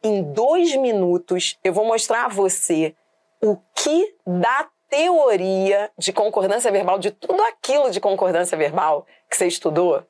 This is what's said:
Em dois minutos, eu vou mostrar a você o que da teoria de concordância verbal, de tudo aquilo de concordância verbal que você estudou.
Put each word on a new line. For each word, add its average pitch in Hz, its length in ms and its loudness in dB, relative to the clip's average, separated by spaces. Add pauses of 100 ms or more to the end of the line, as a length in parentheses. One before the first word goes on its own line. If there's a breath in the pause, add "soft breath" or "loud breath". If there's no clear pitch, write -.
Em 208 220 0
dois 277 540 0
minutos, 180 840 0
eu 190 120 0
vou 208 100 0
mostrar 226 420 0
a 247 40 -2
você 180 680 -2 (460)
o 208 160 0 (180)
que 339 400 0 (100)
da 226 440 0 (200)
teoria 202 1080 2
de 196 160 -4
concordância 208 580 0
verbal, 190 260 0
de 190 140 -4
tudo 381 320 -2
aquilo 285 480 0
de 185 80 -4
concordância 185 580 0
verbal 151 480 0 (240 soft breath)
que - 60 -6
você 185 120 0
estudou. 170 640 0